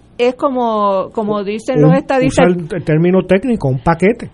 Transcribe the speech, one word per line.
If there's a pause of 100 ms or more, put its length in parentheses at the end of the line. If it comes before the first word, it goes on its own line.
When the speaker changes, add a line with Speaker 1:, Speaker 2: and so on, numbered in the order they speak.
(180)
Speaker 1:
es
como,
como
dicen
los
Speaker 2:
Un,
Speaker 1:
estadistas.
Speaker 2:
usa
el,
el
término
técnico,
un
paquete.